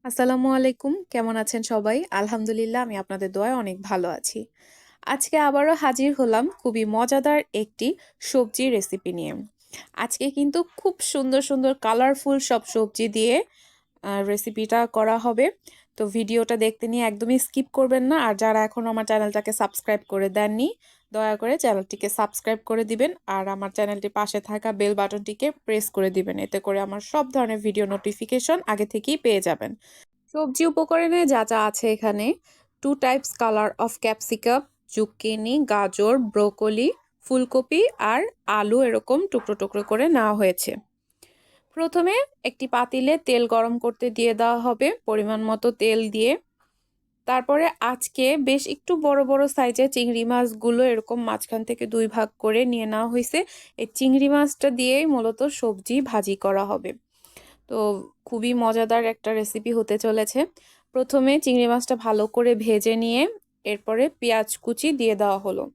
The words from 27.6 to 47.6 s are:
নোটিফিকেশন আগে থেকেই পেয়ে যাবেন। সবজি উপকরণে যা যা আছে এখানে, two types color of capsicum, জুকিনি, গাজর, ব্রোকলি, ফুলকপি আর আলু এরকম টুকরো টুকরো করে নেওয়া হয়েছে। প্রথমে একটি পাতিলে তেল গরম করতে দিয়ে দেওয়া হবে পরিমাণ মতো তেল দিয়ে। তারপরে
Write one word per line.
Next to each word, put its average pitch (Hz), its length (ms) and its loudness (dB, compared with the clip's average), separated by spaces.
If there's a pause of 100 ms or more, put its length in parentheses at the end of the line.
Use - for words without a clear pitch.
নোটিফিকেশন 214 720 -2 (100)
আগে 214 180 0
থেকেই 226 320 -4
পেয়ে 208 240 0
যাবেন। 151 300 -4 (640)
সবজি 302 320 -2
উপকরণে 330 600 2
যা 262 200 4
যা 226 200 0
আছে 208 260 -2
এখানে, 214 340 -2 (580)
two 277 120 2
types 269 380 0
color 214 360 0 (100)
of 226 120 -2 (100)
capsicum, 226 600 0 (300)
জুকিনি, 220 640 -4 (100)
গাজর, 208 480 2 (180)
ব্রোকলি, 214 580 0 (360)
ফুলকপি 262 560 0 (180)
আর 226 220 0 (260)
আলু 208 340 2
এরকম 247 460 2
টুকরো 220 280 -4
টুকরো 202 280 -6
করে 226 260 0
নেওয়া 226 260 4
হয়েছে। 190 360 0 (1080)
প্রথমে 339 380 2 (280)
একটি - 240 -6
পাতিলে 254 500 0
তেল 240 300 2
গরম 233 320 2
করতে 240 300 -4
দিয়ে 226 240 2
দেওয়া 233 260 2
হবে 240 280 0 (180)
পরিমাণ 214 380 -2
মতো 220 280 -2
তেল 220 280 2 (100)
দিয়ে। 220 220 2 (960)
তারপরে 262 380 2 (160)